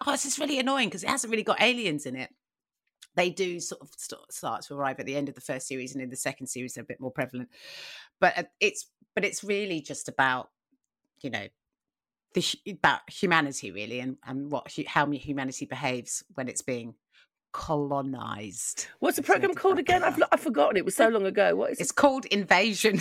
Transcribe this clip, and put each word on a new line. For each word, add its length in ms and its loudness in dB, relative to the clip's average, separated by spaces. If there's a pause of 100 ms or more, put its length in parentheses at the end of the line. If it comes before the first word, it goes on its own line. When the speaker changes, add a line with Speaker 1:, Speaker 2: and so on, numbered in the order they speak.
Speaker 1:
"Oh, 60 2
this 120 0
is 140 -2
really 220 0
annoying 320 2
'cause 120 -8
it 60 -4
hasn't 220 0
really 120 0
got 160 2
aliens 460 2
in 100 -6
it." 140 -8 (840)
They 160 2
do 280 -2
sort 220 -10
of 160 -20
st-, 340 -14
start 340 -6
to 100 -12
arrive 240 -2
at 80 -8
the 80 -2
end 140 -2
of 60 -12
the 60 -20
first 260 -8
series, 260 -8
and 80 -8
in 100 -8
the 40 -12
second 300 -6
series, 300 -8
they're 80 -12
a 20 -18
bit 140 -12
more 100 -6
prevalent. 400 -6 (720)
But, 180 4
uh, 60 -2 (160)
it's, 260 0 (300)
but 100 0
it's 180 -4
really 380 -2
just 280 -10
about, 420 2 (720)
you 80 -6
know, 160 -6 (880)
the 60 2
hu-, 320 -4
about 260 4 (100)
humanity, 640 0
really, 280 -8
and, 180 -8 (100)
and 240 -6
what 220 -6
hu-, 120 -6
how 220 2
mu-, 100 -2
humanity 480 -6
behaves 580 -4 (120)
when 140 -4
it's 120 -6
being 320 -6 (580)
colonized. 1300 -4 (140)
Speaker 2:
What's 160 2
the 60 -2
Speaker 1:
Let's 60 -6
Speaker 2:
program 220 6
Speaker 1:
make 80 -2
it 40 -10
Speaker 2:
called 160 6
Speaker 1:
that 40 2
Speaker 2:
again? 220 4
I've, 140 2
Speaker 1:
way. 40 6
Speaker 2:
lo-, 100 4
I've 100 6
forgotten. 360 4
It 80 2
was 100 -2
so 120 8
long 180 4
ago. 300 4
What 160 0
is 80 -4
Speaker 1:
It's 120 -2
Speaker 2:
it? 40 -2
Speaker 1:
called 300 4
Invasion. 760 4